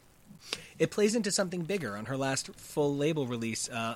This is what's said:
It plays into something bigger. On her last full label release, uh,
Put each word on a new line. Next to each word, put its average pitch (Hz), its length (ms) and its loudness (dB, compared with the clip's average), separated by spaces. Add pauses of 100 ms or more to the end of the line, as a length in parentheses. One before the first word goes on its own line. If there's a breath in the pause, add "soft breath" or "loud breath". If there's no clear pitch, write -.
(760 loud breath)
It 165 140 4
plays 214 240 4
into 208 160 0
something 180 320 0
bigger. 156 320 -2
On 107 100 -6
her 135 120 -2
last 135 380 0
full 143 400 0
label 147 300 2
release, 117 440 -2
uh, 117 260 -2